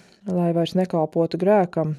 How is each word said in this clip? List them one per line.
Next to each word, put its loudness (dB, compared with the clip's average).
lai 0
vairs -2
nekalpotu -2
grēkam, 2